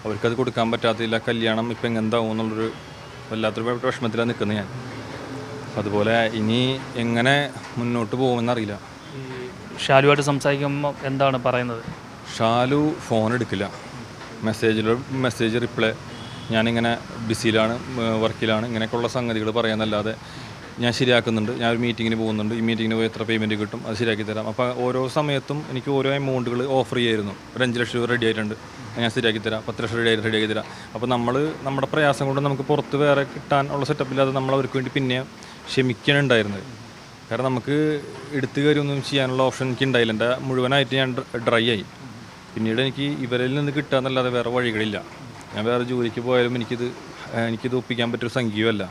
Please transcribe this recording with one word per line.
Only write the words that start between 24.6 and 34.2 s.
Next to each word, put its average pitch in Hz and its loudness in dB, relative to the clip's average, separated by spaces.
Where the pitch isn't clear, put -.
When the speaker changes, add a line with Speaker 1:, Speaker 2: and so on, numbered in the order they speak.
Speaker 1:
ഓരോ 127 0
സമയത്തും 143 0
എനിക്ക് 131 -4
ഓരോ 135 2
എമൗണ്ടുകൾ 123 0
ഓഫർ 127 0
ചെയ്യായിരുന്നു. 107 2
ഒരു 123 2
അഞ്ച് 120 0
ലക്ഷം 120 -2
രൂപ 117 0
റെഡി 113 2
ആയിട്ടുണ്ട്, 107 -2
ഞാൻ 117 4
ശരിയാക്കി 113 2
തരാം. 110 -2
പത്ത് 117 -4
ലക്ഷം 117 -2
റെഡി 113 6
ആയി, 107 2
റെഡിയാക്കി 110 2
തരാം. 107 -4
അപ്പോൾ 117 -4
നമ്മൾ 120 2
നമ്മുടെ 139 -2
പ്രയാസം 143 4
കൊണ്ട് 139 0
നമുക്ക് 135 0
പുറത്ത് 143 0
വേറെ 139 6
കിട്ടാനുള്ള 143 0
സെറ്റപ്പ് 139 -2
ഇല്ലാതെ 135 4